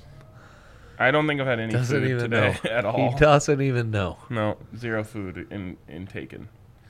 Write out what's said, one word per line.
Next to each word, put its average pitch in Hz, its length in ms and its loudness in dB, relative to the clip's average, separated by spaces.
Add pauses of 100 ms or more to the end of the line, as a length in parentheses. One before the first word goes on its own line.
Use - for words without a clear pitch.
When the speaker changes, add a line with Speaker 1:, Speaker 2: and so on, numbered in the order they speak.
(1000)
Speaker 1:
I 123 120 4
don't 151 160 4
think 143 120 0
I've 131 80 -2
had 120 120 0
any 113 120 -4
Speaker 2:
Doesn't 127 300 0
Speaker 1:
food 131 80 0
Speaker 2:
even 120 220 -2
Speaker 1:
today 107 340 2
Speaker 2:
know. 113 60 -4
Speaker 1:
<laughs> - 0 -
at 117 140 0
all. 123 260 2
Speaker 2:
He 135 80 -4
doesn't 147 420 6
even 120 300 0
know. 95 260 -2 (120)
Speaker 1:
No, 107 280 -2 (180)
zero 113 280 -4
food 95 480 -10
in, 90 260 -10 (100)
in 87 200 -12
taken. 73 420 -14 (400)